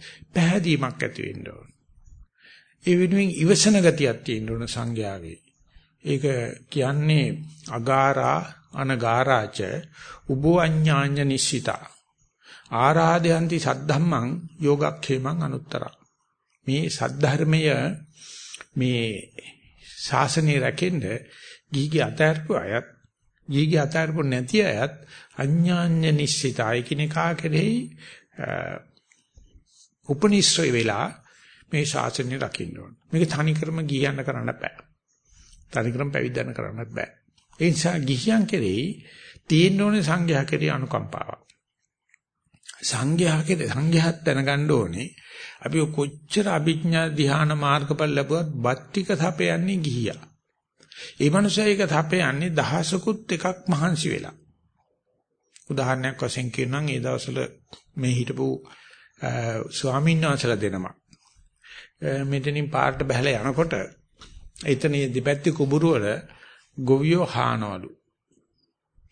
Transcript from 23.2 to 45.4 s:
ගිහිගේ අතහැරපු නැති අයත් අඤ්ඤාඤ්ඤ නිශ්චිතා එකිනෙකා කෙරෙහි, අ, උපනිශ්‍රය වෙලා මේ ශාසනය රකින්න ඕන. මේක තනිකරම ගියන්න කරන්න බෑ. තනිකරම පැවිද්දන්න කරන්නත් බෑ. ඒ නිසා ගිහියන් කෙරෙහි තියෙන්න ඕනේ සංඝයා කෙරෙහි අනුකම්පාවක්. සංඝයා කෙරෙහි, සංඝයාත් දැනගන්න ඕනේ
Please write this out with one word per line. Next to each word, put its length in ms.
ගිහිගේ 320
අතහැරපු 400
නැති 400
අයත් 320
අඤ්ඤාඤ්ඤ 800
නිශ්චිතා 600
එකිනෙකා 600
කෙරෙහි, 420
අ, 120
උපනිශ්‍රය 640
වෙලා 360
මේ 200
ශාසනය 520
රකින්න 400
ඕන. 160
මේක 240
තනිකරම 560
ගියන්න 360
කරන්න 320
බෑ. 240
තනිකරම 440
පැවිද්දන්න 420
කරන්නත් 380
බෑ. 180
ඒ 100
නිසා 300
ගිහියන් 460
කෙරෙහි 400
තියෙන්න 380
ඕනේ 220
සංඝයා 420
කෙරෙහි 240
අනුකම්පාවක්. 720
සංඝයා 600
කෙරෙහි, 280
සංඝයාත් 520
දැනගන්න 500
ඕනේ 360